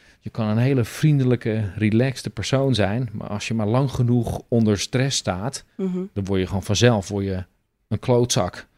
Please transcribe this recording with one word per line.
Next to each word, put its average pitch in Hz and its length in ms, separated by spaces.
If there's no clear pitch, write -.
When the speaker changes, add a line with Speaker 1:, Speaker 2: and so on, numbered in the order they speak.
Speaker 1:
Je - 100
kan 113 180
een 107 100
hele 127 260
vriendelijke, 123 920
relaxte 110 540
persoon 131 440
zijn. 104 380
Maar - 160
als 104 200
je 113 60
maar 110 120
lang 127 240
genoeg 120 580
onder 107 300
stress 131 380
staat, 98 480
Speaker 2:
Mhm. 185 220
Speaker 1:
dan 101 120
word 95 160
je 87 60
gewoon 95 160
vanzelf, 107 460
word 101 160
je 95 200
een 107 100
klootzak 120 680